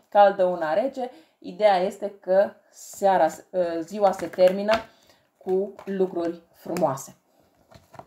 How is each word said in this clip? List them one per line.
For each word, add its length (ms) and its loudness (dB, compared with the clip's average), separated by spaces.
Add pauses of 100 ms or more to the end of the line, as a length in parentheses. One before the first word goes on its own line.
caldă, 360 4
una 300 -2
rece. 360 -4 (280)
Ideea 380 0
este 440 -4
că 300 2 (200)
seara, 560 0 (240)
uh, 300 -4
ziua 320 0
se 140 -8
termină 460 2 (640)
cu 360 -4 (100)
lucruri 580 -6 (100)
frumoase 640 -6 (920)